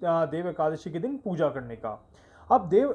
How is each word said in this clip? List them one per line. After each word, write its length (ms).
आ, 200
देव 220
एकादशी 420
के 80
दिन 260
पूजा 240
करने 280
का। 300
अब 180
देव 260